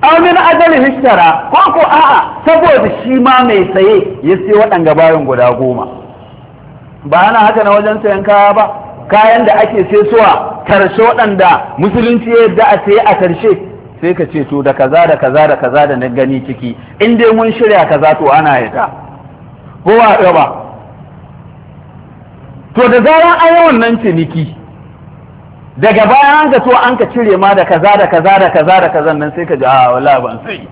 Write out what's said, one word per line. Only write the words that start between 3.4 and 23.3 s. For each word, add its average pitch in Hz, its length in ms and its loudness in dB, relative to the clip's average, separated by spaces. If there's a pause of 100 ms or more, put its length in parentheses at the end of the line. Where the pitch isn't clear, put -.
mai 214 300 0
saye 196 240 2 (260)
ya 170 140 0
sai 190 240 -2
waɗanga 175 340 0
bayan 160 300 2
guda 123 280 0
goma. 123 320 -4 (1160)
Ba 147 140 -2 (100)
ana 226 120 0
haka 220 240 2
na 202 80 0
wajen 208 300 0
sayan 202 220 -4
kaya 202 300 2
ba, 208 120 0 (440)
kayan 220 360 2
da 208 160 2
ake 214 300 -2
sai 208 180 2
suwa 202 560 0
karshe 196 360 0
waɗanda 208 500 0 (260)
musulunci 226 520 -2
ya 233 180 2
yarda 190 180 0
a 208 200 2
saye 202 200 2
a 196 100 2
karshe, 185 360 -2 (500)
sai 170 120 -2
ka 165 180 -4
ce 147 180 -6
to 143 140 -4
da 139 100 0
kaza 143 340 0
da 156 100 0
kaza 143 300 0
da 147 100 0
kaza 143 300 0
da 143 80 -2
na 127 120 -6
gani 131 380 -4
ciki, 117 300 -12 (240)
in 226 180 0
dai 226 160 2
mun 226 200 0
shirya 214 340 2
kaza 156 300 0
to 147 140 -2
ana 151 280 2
yarda. 120 300 -6 (960)
Ko 214 140 2
ba 233 60 4 (100)
haka 185 200 2
ba? 151 120 2 (2250)
To - 140 2
da 240 160 2
zaran 320 340 4